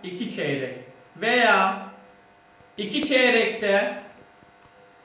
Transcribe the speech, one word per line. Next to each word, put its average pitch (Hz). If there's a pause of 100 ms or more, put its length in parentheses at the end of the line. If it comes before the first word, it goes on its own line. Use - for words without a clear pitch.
iki 185
çeyrek. 139 (400)
Veya 196 (920)
iki 208
çeyrekte 226 (1000)